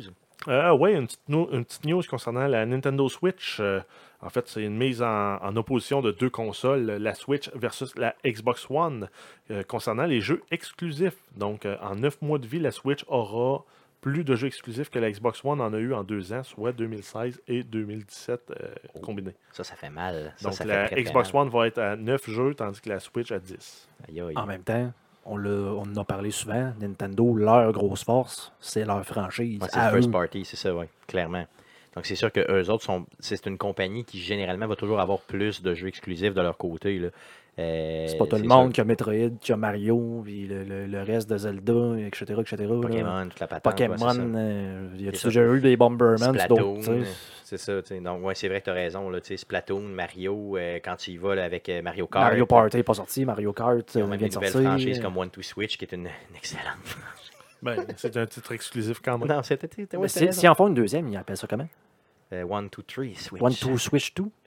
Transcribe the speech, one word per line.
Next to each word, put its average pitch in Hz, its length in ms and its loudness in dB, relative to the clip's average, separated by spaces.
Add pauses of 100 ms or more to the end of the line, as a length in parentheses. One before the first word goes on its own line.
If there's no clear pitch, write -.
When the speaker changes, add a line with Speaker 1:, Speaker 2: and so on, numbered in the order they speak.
(480)
Speaker 1:
Euh, 147 240 6
ouais, 165 220 8
une 139 120 2
petite - 220 -12
nou-, 160 240 2
une 123 140 -2
petite - 180 -18
news 170 260 2
concernant 123 380 -2
la 110 180 4
Nintendo 135 440 2
Switch. - 500 -2
Euh, 98 220 0 (400)
en 87 80 -12
fait, 123 180 -2
c'est 110 160 -6
une 104 140 -4
mise 120 240 0
en, 104 400 2
en 98 160 -4
opposition 127 440 0
de 110 100 2
deux 123 180 0
consoles, 120 560 0
la 104 280 -2
Switch - 420 -4
versus 120 420 -6
la 117 180 0 (100)
Xbox 113 440 -2
One, 135 400 0 (420)
euh, 101 120 -4
concernant 117 420 -2
les 131 160 2
jeux 131 280 0
exclusifs. 165 680 -4 (180)
Donc, 104 300 -6
euh, 101 160 -4
en 98 140 -6
neuf 139 260 -2
mois 147 180 0
de 120 80 -12
vie, 147 120 -6
la 143 120 0
Switch 139 380 -2
aura 120 560 -2 (360)
plus 143 220 -2
de 135 100 2
jeux 123 140 0
exclusifs 120 420 -8
que - 80 -4
la 113 140 0
Xbox 107 320 -4
One 143 160 0
en 110 140 -2
a 107 40 -2
eu 123 160 -2
en 101 120 -4
deux 98 260 -6
ans, 127 100 -6
soit 120 300 -6
deux 113 160 -4
mille 107 160 -10
seize 123 460 -8
et 123 140 -2
deux 110 200 -6
mille 104 220 -10
dix-sept, - 460 -10
euh, - 180 -10 (260)
Speaker 2:
Oh. - 60 -14
Speaker 1:
combinés. 98 340 -8 (160)
Speaker 2:
Ça, 92 140 -12
ça - 100 -16
fait 73 140 -14
mal. 78 480 -8
Ça, 101 80 -8
Speaker 1:
Donc, 95 80 -2
Speaker 2:
ça - 100 -6
fait 107 60 -4
Speaker 1:
la 101 160 2
Speaker 2:
très, 101 100 -2
très 131 80 2
Speaker 1:
Xbox 120 300 2
Speaker 2:
mal. 143 100 6
Speaker 1:
One 135 60 0
va 117 180 4
être 113 120 -2
à 104 180 0
neuf 113 320 -2
jeux, 123 240 0
tandis 101 260 -6
que - 80 -12
la 98 140 -4
Switch - 320 -6
à 95 60 -2
dix. - 500 -18 (180)
Speaker 2:
Aïe, 80 140 -10
aïe. 85 160 -6
Speaker 3:
En 107 80 -4
même 95 180 -8
temps, 120 300 -2 (320)
on 104 100 -8
l'a, 101 140 -2
on 101 320 -2
en 101 160 -8
a 101 80 -4
parlé 101 260 -4
souvent, 120 480 -2
Nintendo, 104 560 2
leur 110 380 8
grosse 101 320 0
force, - 560 0
c'est 107 240 -4
leur 101 200 -2
franchise 110 560 -4
Speaker 2:
Ouais, 92 80 -4
c'est - 100 -2
Speaker 3:
à 113 120 4
Speaker 2:
le 117 60 6
first 123 100 6
Speaker 3:
eux. 117 60 2
Speaker 2:
party, 90 320 -2
c'est - 100 -14
ça, 95 180 -2
ouais, 85 140 -4 (180)
clairement. 87 400 -2 (480)
Donc, 90 120 -10
c'est 98 100 -4
sûr 107 160 2
que - 80 2
eux 92 300 4
autres 110 160 0
sont, 92 200 -2 (140)
c'est - 280 -6
une 95 100 -6
compagnie 101 480 -4
qui, 95 140 -14
généralement, 95 480 -4
va 107 100 -2
toujours 104 240 0
avoir 95 180 0
plus 98 420 -4
de 90 120 0
jeux 92 160 -6
exclusifs 95 440 -4
de 92 80 2
leur 85 140 0
côté, 92 440 -4
là. 87 100 -4 (480)
Euh, 80 500 -2
Speaker 3:
C'est 80 100 -4
pas 107 80 4
tout 110 120 2
le 107 60 0
Speaker 2:
c'est 113 40 0
Speaker 3:
monde 127 220 10
Speaker 2:
ça. 120 60 -4
Speaker 3:
qui 123 60 4
a - 40 6
Metroid, 113 460 2 (100)
qui - 100 0
a 110 60 4
Mario, 110 680 0
puis 101 240 -10
le, 98 160 -6
le, 98 220 -6
le 98 180 -4
reste 107 260 0
de 110 80 0
Zelda, 110 600 0
et 104 180 -4
cetera, 107 260 -4
et 110 40 0
cetera, 104 280 -2
là. 120 80 2
Speaker 2:
Pokémon, 107 460 -2
toute - 140 -14
la 87 60 -4
patente, 82 340 0
ouais, 120 80 4
Speaker 3:
Pokémon, 113 220 0
Speaker 2:
c'est 123 60 4
ça. 123 60 -2
Speaker 3:
euh, 101 720 -4
y 98 120 -6
a-tu 98 80 -6
Speaker 2:
C'est - 60 -8
ça. 120 40 2
Speaker 3:
déjà 117 160 6
eu 123 160 6
des 127 160 8
Bomberman, 120 440 6
c'est 117 280 4
d'autres, 104 340 6
Speaker 2:
Splatoon, 113 200 2
Speaker 3:
tu 117 40 -2
sais. 95 60 -6 (320)
Speaker 2:
c'est 95 140 -10
ça, 98 240 -4
tu - 80 -10
sais. 95 100 -8
Donc, 90 240 -6
ouais, 95 100 0
c'est 101 140 -4
vrai 98 140 -2
que - 40 -10
t'as 95 80 -2
raison, 90 360 -4
là, 90 100 -4
tu - 100 -18
sais, 98 80 -6
Splatoon, 98 440 -4
Mario, 98 760 -6
euh, 87 260 -4
quand 90 140 -6
tu - 160 -12
y 87 60 -12
vas, 98 180 0
là, 92 80 0
avec, 87 240 -6
euh, 87 140 -4
Mario 85 260 -4
Kart. 98 160 4
Speaker 3:
Mario 117 220 6
Party 117 320 8
n'est 120 60 4
pas - 100 4
sorti, 104 320 -2
Mario 104 260 -2
Kart, 117 420 0
Speaker 2:
Ils 110 100 2
ont - 20 2
Speaker 3:
euh, - 20 -2
Speaker 2:
même 98 120 -2
Speaker 3:
vient 107 80 2
Speaker 2:
une 104 40 0
Speaker 3:
de - 40 -4
Speaker 2:
nouvelle 95 160 0
Speaker 3:
sortir. 131 180 4
Speaker 2:
franchise 131 320 2
comme 92 160 -2
One 92 120 -2
Two 98 120 -16
Switch, - 340 -6
qui - 80 -10
est - 80 -12
une, 87 160 -8 (120)
<laughs> - 100 -20
une - 80 -20
excellente - 480 -10
franchise. - 460 -16 (300)
Speaker 1:
Ben, 117 240 -2 (120)
c'est 120 180 -4
un 113 100 0
titre - 280 -12
exclusif 117 500 -6
quand 123 140 0
même. 117 100 -4
Speaker 2:
Non, 147 160 0
c'était, - 240 -2
c'était, - 300 -8
ouais, 190 60 0
Speaker 3:
Mais 196 40 2
Speaker 2:
t'as - 120 0
Speaker 3:
si, 165 80 6
Speaker 2:
raison. 185 120 2
Speaker 3:
si 180 80 10
en 160 80 12
font 202 140 8
une 165 60 4
deuxième, 123 340 2
ils 101 80 -4
appellent 98 180 -6
ça - 120 -8
comment ? 139 200 -2 (640)
Speaker 2:
Euh, 90 120 -6
One 101 260 -4
Two - 140 -16
Three 127 320 -8
Switch. - 260 -8
Speaker 3:
One 127 120 6
Two 127 240 0
Switch - 360 0
two ? 196 180 -4 (160)